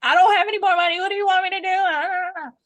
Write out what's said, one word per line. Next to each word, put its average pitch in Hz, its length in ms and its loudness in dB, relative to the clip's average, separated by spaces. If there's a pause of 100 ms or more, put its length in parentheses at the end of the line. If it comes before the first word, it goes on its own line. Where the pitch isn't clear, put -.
I 254 120 2
don't 381 220 6
have 359 120 2
any 427 100 -4
more 381 180 2
money. 349 240 0
What 381 100 -2
do 403 60 -4
you 403 100 -2
want 370 180 2
me 370 60 -4
to 381 120 -6
do? 359 1040 -4